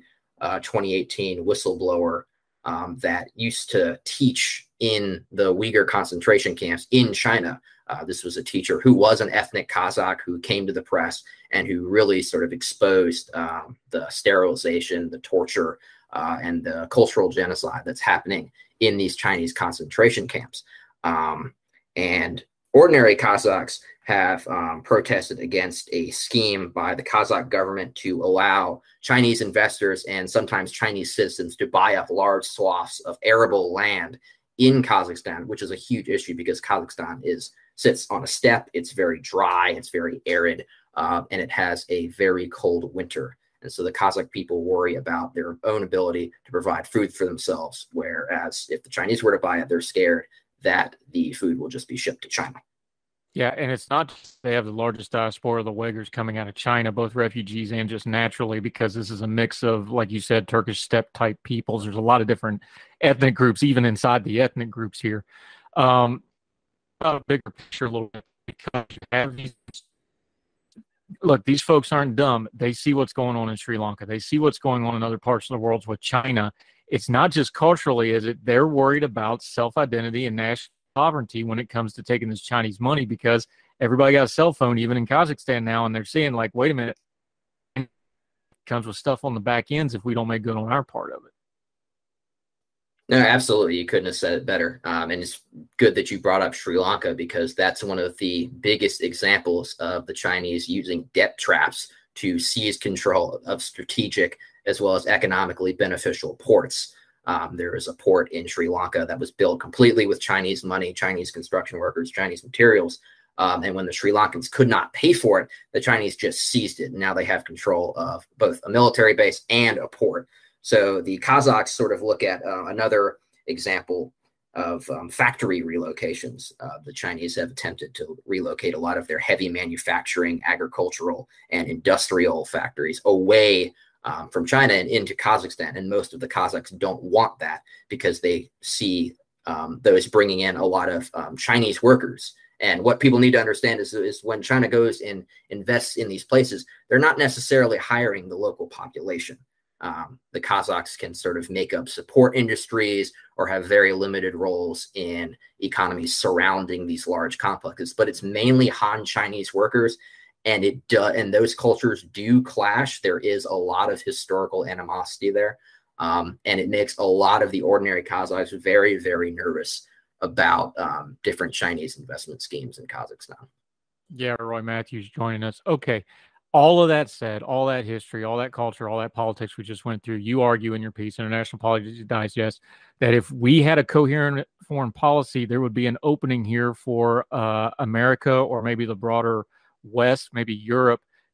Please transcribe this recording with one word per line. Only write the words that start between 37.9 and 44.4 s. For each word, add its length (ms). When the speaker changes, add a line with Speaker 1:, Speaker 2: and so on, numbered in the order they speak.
Speaker 1:
on 120
a 40
steppe. 460
It's 180
very 280
dry, 520
it's 180
very 380
arid, 380
uh, 380
and 100
it 80
has 400
a 200
very 400
cold 440
winter. 420
And 100
so 100
the 80
Kazakh 380
people 340